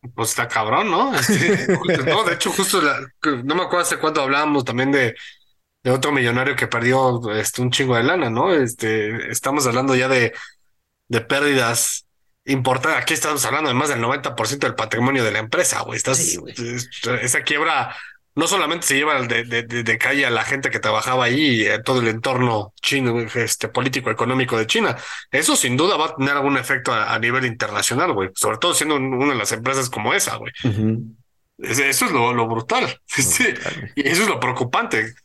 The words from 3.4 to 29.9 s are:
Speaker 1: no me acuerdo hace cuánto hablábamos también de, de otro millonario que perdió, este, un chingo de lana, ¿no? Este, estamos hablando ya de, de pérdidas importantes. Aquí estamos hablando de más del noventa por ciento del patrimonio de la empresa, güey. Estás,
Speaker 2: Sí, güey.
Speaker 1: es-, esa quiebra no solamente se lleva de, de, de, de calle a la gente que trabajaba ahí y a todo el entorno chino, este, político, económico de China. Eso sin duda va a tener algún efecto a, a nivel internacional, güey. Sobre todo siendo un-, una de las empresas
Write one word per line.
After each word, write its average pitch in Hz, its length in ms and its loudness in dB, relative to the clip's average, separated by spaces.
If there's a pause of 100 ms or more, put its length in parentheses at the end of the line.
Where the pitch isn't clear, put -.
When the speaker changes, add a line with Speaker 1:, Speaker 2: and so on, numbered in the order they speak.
Speaker 1:
no 143 100 0
me 180 80 2
acuerdo 175 180 0
hace 170 180 -2
cuánto 156 240 0
hablábamos 139 420 2
también 127 280 0
de, 127 240 2 (680)
de 127 80 2
otro 131 220 2
millonario 127 440 2
que 123 100 0
perdió, 123 540 2 (120)
este, 107 280 -2
un 123 100 0
chingo 127 260 2
de 117 80 2
lana, 151 260 2
¿no? 147 240 2
Este, 113 760 -2
estamos 139 360 0
hablando 127 300 2
ya 127 120 2
de, 123 240 2 (760)
de 117 120 0
pérdidas 135 840 0 (380)
importantes. 131 580 0
Aquí - 120 0
estamos 151 300 -2
hablando 143 260 0
de 123 40 0
más 143 140 2
del 127 120 -2
noventa 131 360 -2
por 110 100 0
ciento 143 220 -2
del 110 80 -4
patrimonio 120 480 0
de 107 80 0
la 104 80 0
empresa, 165 400 0
güey. - 160 -8
Estás, - 220 0
Speaker 2:
Sí, - 180 -2
güey. - 200 -12
Speaker 1:
es-, 120 320 -6 (340)
esa 135 200 0
quiebra 147 520 0 (400)
no 156 120 2
solamente 170 400 0
se 143 80 2
lleva 143 280 2
de, 117 200 0
de, 117 220 -2
de, 120 180 -4
de 113 160 0
calle 135 260 2
a 123 60 2
la 110 140 0
gente 135 260 -2
que - 80 -2
trabajaba 123 460 0
ahí 123 380 2
y 104 40 2
a 107 160 0
todo 127 180 2
el 117 60 2
entorno 113 720 0
chino, 123 380 0 (160)
este, 113 320 -2
político, 127 460 -2
económico 120 440 0
de 110 80 2
China. 156 320 0 (360)
Eso 160 240 4
sin 123 200 2
duda 175 200 4
va 156 100 0
a - 80 -6
tener 139 220 0
algún 139 200 2
efecto 127 360 -2
a, 110 220 0
a 113 40 0
nivel 120 280 0
internacional, 117 680 -2
güey. 95 240 -2
Sobre 110 220 0
todo 170 160 0
siendo 151 200 0
un-, 135 180 0
una 135 200 2
de 127 80 -2
las 104 100 -2
empresas 127 400 -2